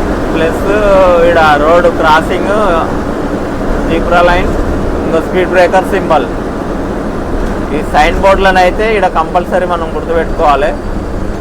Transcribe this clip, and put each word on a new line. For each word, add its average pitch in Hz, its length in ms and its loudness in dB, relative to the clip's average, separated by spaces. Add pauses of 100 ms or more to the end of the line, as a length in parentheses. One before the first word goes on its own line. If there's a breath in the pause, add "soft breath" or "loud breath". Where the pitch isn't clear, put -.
(320)
ప్లస్ 160 340 -2 (640)
ఈడ 170 100 4 (240)
రోడ్ 175 240 4 (120)
క్రాసింగ్, 160 560 2 (1300)
జీబ్రా 170 400 0
లైన్, 180 200 0 (540)
ఇంకో 160 240 -2
స్పీడ్ 180 220 -2
బ్రేకర్ 180 440 2
సింబల్. 160 340 0 (1500)
ఈ 151 40 -2 (140)
సైన్ 160 300 2
బోర్డులను 190 420 4
అయితే 214 320 0
ఈడ 185 100 2
కంపల్సరీ 175 580 -2
మనం 165 300 -4
గుర్తుపెట్టుకోవాలి. 156 760 0 (680)